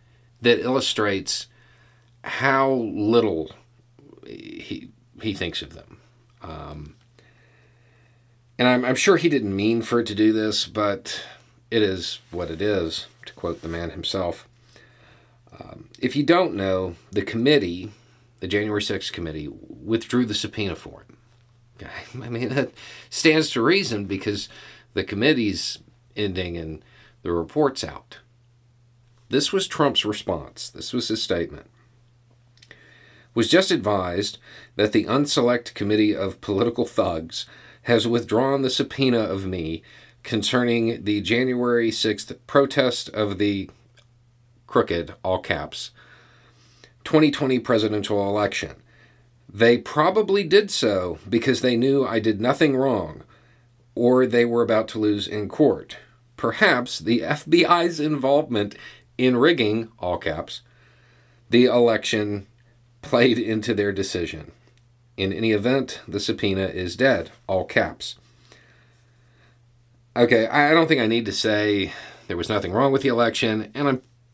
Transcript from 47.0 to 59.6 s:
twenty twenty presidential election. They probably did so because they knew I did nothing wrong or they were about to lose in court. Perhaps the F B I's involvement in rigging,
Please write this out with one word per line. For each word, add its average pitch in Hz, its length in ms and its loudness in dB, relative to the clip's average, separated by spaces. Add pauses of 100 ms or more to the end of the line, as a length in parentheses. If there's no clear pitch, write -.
twenty 156 260 4
twenty 131 300 0
presidential 104 680 0
election. 104 480 -2 (760)
They 117 280 4
probably 190 680 2
did 196 280 4
so 90 480 0 (100)
because 120 320 2
they 123 160 2
knew 135 280 2
I 107 140 0
did 104 220 0
nothing 139 340 2
wrong 113 480 -2 (720)
or 127 300 4
they 120 200 4
were 120 180 2
about 110 260 2
to 110 100 -8
lose 104 280 0
in 104 200 -6
court. - 500 0 (400)
Perhaps 180 600 0
the 120 240 0
F 151 240 -4
B 165 180 6
I's 170 340 2
involvement 139 760 0 (420)
in 127 200 4
rigging, 117 600 2